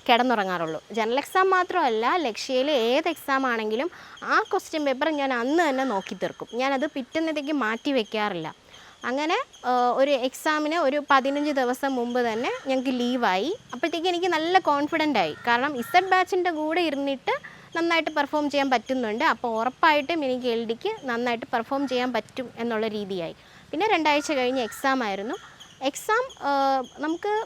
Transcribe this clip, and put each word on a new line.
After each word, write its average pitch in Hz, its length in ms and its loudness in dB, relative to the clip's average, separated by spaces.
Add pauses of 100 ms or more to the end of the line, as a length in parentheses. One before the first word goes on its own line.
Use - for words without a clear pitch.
കിടന്നുറങ്ങാറുള്ളൂ. 196 800 2
ജനറൽ 226 260 0
എക്സാം 381 320 2
മാത്രമല്ല, 320 640 2
ലക്ഷ്യയിൽ 262 560 0
ഏത് 262 380 2
എക്സാം 269 380 -2
ആണെങ്കിലും 226 440 -2 (320)
ആ 294 280 2
ക്വസ്റ്റ്യൻ 320 340 -2
പേപ്പർ 277 240 2
ഞാൻ 277 240 0
അന്ന് 285 360 2
തന്നെ 262 140 0
നോക്കി 208 300 -2
തീർക്കും. - 400 -6
ഞാനത് 269 340 0
പിറ്റന്നത്തേക്ക് 302 640 -4
മാറ്റി 233 400 -2
വെക്കാറില്ല. 208 640 -2 (500)
അങ്ങനെ, 302 380 0 (220)
ആ, 247 260 2
ഒരു 269 200 4
എക്സാമിന് 302 640 0
ഒരു 294 340 0
പതിനഞ്ച് 285 420 2
ദിവസം 262 440 0
മുമ്പ് 240 240 -2
തന്നെ 240 320 0 (160)
ഞങ്ങൾക്ക് 262 320 0
ലീവായി. 240 580 0 (160)
അപ്പോഴത്തേക്ക് 330 340 -2
എനിക്ക് 349 200 0
നല്ല 349 320 2
കോൺഫിഡന്റ് 294 600 0
ആയി. 160 160 0 (120)
കാരണം 247 300 0
ഇസഡ് 359 320 2
ബാച്ചിൻ്റെ 370 420 2
കൂടെ 311 300 0
ഇരുന്നിട്ട് 285 800 -2 (180)
നന്നായിട്ട് 330 340 0
പെർഫോം 294 380 0
ചെയ്യാൻ 277 200 0
പറ്റുന്നുണ്ട്. 247 560 0
അപ്പോൾ 226 360 0
ഉറപ്പായിട്ടും 294 640 2
എനിക്ക് 254 220 -2
എൽ 233 180 -2
ഡിക്ക് 233 380 -4
നന്നായിട്ട് 240 500 -2
പെർഫോം 277 340 -2
ചെയ്യാൻ 247 260 -2
പറ്റും 233 440 -6
എന്നുള്ള 226 300 -2
രീതിയായി. 196 480 -6 (360)
പിന്നെ 349 160 0
രണ്ടാഴ്ച 311 440 2
കഴിഞ്ഞ് 254 300 0
എക്സാം 262 420 0
ആയിരുന്നു. 202 320 -4 (460)
എക്സാം, 427 420 0 (180)
ആ, 269 420 2 (160)
നമുക്ക് 349 460 -2